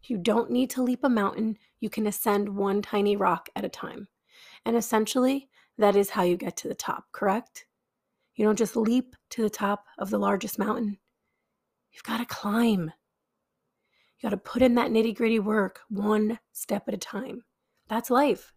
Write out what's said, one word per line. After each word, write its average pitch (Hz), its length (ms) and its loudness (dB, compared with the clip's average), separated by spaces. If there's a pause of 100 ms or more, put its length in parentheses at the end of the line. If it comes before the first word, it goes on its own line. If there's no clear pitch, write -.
You 226 160 -4
don't 220 320 0
need 254 200 2
to 254 120 -2
leap 247 220 0
a 277 40 4
mountain. 220 480 0 (220)
You 214 100 -6
can 214 200 -2
ascend 202 400 0
one 196 340 0
tiny 202 320 2
rock 185 400 0
at 202 100 -6
a - 40 -6
time. - 400 -12 (560)
And 226 120 0
essentially, 247 720 0 (300)
that 202 160 4
is 202 160 4
how 190 140 0
you 180 120 4
get 175 220 -8
to - 100 -8
the - 60 -6
top, - 380 -8
correct? - 540 -4 (680)
You 214 100 0
don't 214 140 4
just 214 160 0
leap 240 400 0 (160)
to 233 120 -6
the 208 80 0
top 202 340 -4 (140)
of 196 120 -6
the 208 80 -2
largest 196 400 -2
mountain. 208 400 -2 (920)
You've - 100 -20
gotta 226 240 -6
climb. 208 680 0 (1300)
You - 40 -14
gotta 202 140 -2
put - 260 -2
in 247 120 6
that 240 160 2
nitty-gritty 220 480 2
work 208 500 0
one 214 520 0 (120)
step - 360 -6
at 208 60 -4
a 196 40 -8
time. - 460 -10 (440)
That's 226 220 -4
life. 254 460 2